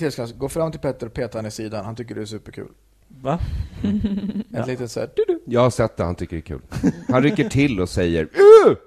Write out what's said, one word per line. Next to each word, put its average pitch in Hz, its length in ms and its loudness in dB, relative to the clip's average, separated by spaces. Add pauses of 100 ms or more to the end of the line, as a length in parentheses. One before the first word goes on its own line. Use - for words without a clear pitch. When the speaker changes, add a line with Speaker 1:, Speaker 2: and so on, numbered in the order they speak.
Speaker 1:
T-S-klass, 117 260 -8
gå 131 160 -8
fram 160 220 -4
till 156 100 -14
Petter 131 260 -6
och 107 60 -16
peta 117 240 -8
han 110 80 -6
i 107 60 -8
sidan. 107 340 -8
Han 113 100 -10
tycker 117 200 -12
du 107 60 -8
är 107 40 -10
superkul. 104 420 -14 (540)
Speaker 2:
Va? 143 180 -2 (540)
Speaker 1:
<laughs> 202 640 -4
Ett 120 100 -4
litet 123 240 -8
så 123 80 -8
här, 117 160 -6
du, 427 120 0
du. 339 180 -4
Speaker 3:
Jag 120 160 2
har 127 80 4
sett - 280 -2
det, 98 60 -2
han 87 120 -2
tycker 87 200 -8
det 80 40 -8
är - 20 -8
kul. 71 200 -12 (480)
Han 127 140 4
rycker 147 260 2
till 131 320 0
och 90 80 -2
säger, 85 340 0
"Uh!" 392 520 8 (120)